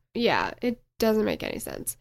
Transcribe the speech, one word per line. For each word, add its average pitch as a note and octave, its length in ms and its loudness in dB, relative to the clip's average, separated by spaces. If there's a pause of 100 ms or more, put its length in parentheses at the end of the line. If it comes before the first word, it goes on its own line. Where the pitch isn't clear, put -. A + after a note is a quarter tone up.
(140)
Yeah, D3+ 380 2 (100)
it A#3+ 200 -2 (160)
doesn't A3 280 4
make F3+ 180 -2
any - 160 -4
sense. - 420 -8